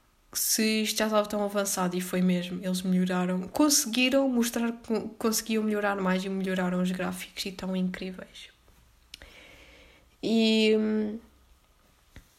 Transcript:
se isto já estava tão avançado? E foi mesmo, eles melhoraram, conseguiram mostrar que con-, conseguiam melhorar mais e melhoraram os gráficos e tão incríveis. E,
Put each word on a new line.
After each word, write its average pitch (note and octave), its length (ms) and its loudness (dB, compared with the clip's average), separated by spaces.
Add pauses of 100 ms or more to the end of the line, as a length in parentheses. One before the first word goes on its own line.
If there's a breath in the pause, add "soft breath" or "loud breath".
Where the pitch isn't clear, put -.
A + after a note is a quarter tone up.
(320)
se A3 500 0
isto G#3+ 160 -2
já A3 80 2
estava G#3+ 220 2
tão G#3 140 -2
avançado? G3 540 -2
E F#3 40 -2
foi F3+ 220 -2
mesmo, F3+ 420 0
eles F#3 180 -2
melhoraram, F#3 640 0
conseguiram C4+ 800 2
mostrar A#3 420 0
que A#3 160 -10
con-, A3 220 -2
conseguiam A3 560 -2
melhorar G#3 320 0
mais F#3 280 0
e G3 40 -6
melhoraram F#3 520 -2
os F3+ 120 2
gráficos F#3 540 -6
e G3 60 -8
tão F#3 220 -6
incríveis. F#3 760 -6 (1700 loud breath)
E, A3 500 4 (1700)